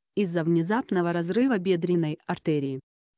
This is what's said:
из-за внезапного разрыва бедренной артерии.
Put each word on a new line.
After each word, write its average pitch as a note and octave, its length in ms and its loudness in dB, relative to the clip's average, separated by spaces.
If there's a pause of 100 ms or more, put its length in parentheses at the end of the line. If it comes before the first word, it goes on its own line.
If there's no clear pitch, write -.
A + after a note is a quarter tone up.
(160)
из-за E3+ 280 0
внезапного E3+ 680 0
разрыва G3 460 0
бедренной F3 600 0 (100)
артерии. C#3 500 -2 (400)